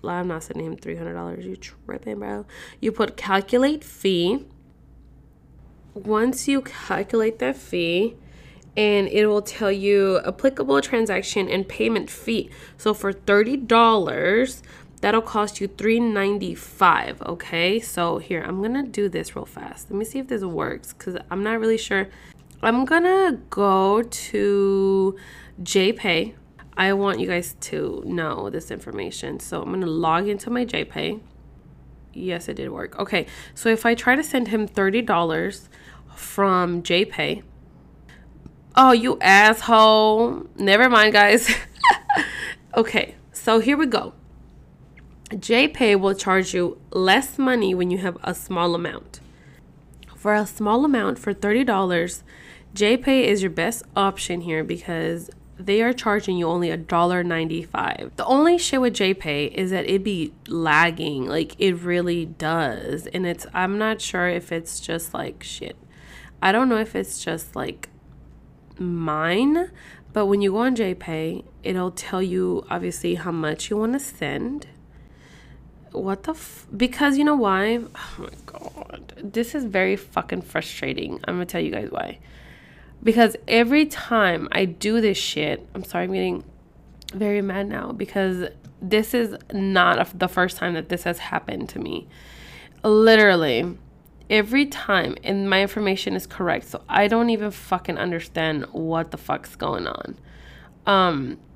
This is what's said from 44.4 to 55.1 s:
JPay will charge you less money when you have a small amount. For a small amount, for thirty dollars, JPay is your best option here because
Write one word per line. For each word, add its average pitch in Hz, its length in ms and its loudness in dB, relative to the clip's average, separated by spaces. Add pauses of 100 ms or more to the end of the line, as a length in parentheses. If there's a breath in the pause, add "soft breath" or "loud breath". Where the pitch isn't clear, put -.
JPay 226 680 2
will 196 160 2
charge 190 400 0
you 175 260 -2 (100)
less 190 480 2
money 240 360 2
when 180 160 0
you 185 80 -2
have 185 240 -4
a 175 120 -4
small 175 400 -2
amount. - 460 -8 (960 loud breath)
For 208 180 0
a 208 120 2
small 220 380 2
amount, 240 340 0
for 208 140 -4
thirty 208 320 0
dollars, 180 600 0 (500 loud breath)
JPay 247 500 4
is 202 180 2
your 190 80 0
best 165 320 -4 (140)
option 196 460 -2
here 160 200 -2
because 170 680 -6 (280)